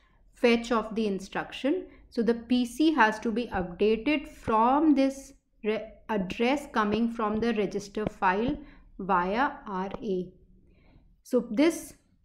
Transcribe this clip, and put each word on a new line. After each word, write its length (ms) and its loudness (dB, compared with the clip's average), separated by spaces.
fetch 380 2
of 240 -2
the 120 0
instruction 760 -4
so 60 0
the 140 2
P 280 0
C 300 2
has 280 4
to 100 -2
be 160 -2
updated 800 0
from 680 4
this 400 0
re-, 180 -2
address 600 -2
coming 400 0
from 280 -2
the 160 0
register 500 -4
file 500 0
via 540 0
R 220 -6
A. 320 -4
So 260 0
this, 460 0